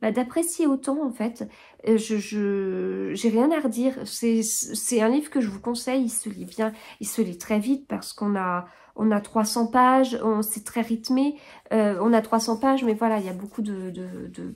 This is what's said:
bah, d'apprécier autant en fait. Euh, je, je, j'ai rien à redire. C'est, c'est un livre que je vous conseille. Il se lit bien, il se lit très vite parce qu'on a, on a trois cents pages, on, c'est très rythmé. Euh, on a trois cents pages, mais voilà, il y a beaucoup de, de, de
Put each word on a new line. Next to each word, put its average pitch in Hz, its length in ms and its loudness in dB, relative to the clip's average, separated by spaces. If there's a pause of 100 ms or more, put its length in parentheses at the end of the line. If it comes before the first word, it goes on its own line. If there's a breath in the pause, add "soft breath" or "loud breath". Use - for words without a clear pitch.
bah, 220 100 2
d'apprécier 320 540 0
autant 277 380 0
en 262 80 -2
fait. 226 360 -6 (400 loud breath)
Euh, 220 100 6
je, 214 200 0
je, 190 960 -2
j'ai 208 160 0
rien 233 220 4
à 311 80 2
redire. 254 340 0 (120)
C'est, 226 360 0
c'est 220 600 -2
un 220 80 4
livre 294 200 2
que 277 120 0
je 220 80 0
vous 196 120 -8
conseille. 254 440 -2
Il 226 40 -2
se - 200 -6
lit 180 160 -10
bien, 220 280 -4 (260 loud breath)
il 214 80 -10
se - 140 -2
lit 180 160 -4
très 214 220 -2
vite 269 280 0
parce 196 260 -8
qu'on 208 220 -2
a, 180 300 -2 (320 loud breath)
on 214 140 2
a 208 80 4
trois 214 240 0
cents 226 240 0
pages, 254 560 6
on, 220 180 2
c'est 214 220 -6
très - 180 -4
rythmé. 254 540 0 (380 loud breath)
Euh, 208 280 4
on 226 120 4
a 226 80 6
trois 220 180 0
cents 220 180 0
pages, 269 260 2
mais 226 100 4
voilà, 220 260 0
il 190 60 -4
y 185 40 -6
a 180 40 -6
beaucoup 202 280 -8
de, 190 300 -6
de, 180 420 -10
de 175 220 -10